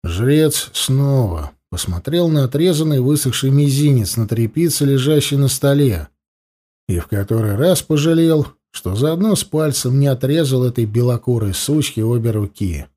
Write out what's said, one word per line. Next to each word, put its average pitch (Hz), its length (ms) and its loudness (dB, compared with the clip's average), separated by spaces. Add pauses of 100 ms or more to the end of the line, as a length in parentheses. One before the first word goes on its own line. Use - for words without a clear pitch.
Жрец 139 680 0
снова 127 760 -2 (180)
посмотрел 143 600 -2
на 147 140 2
отрезанный 151 560 0
высохший 135 500 0
мизинец 139 680 2
на 113 100 0
тряпице, 143 600 0
лежащей 139 500 2
на 139 120 2
столе, 139 600 0 (800)
и 87 100 0
в - 80 -6
который 104 480 -2
раз 165 280 2
пожалел, 160 640 2 (240)
что - 260 -8
заодно 165 400 0
с - 80 -6
пальцем 139 560 -2
не 139 60 4
отрезал 135 580 0
этой 120 220 -2
белокурой 117 680 0
сучке 143 500 -2
обе 117 280 0
руки. 98 560 -4 (100)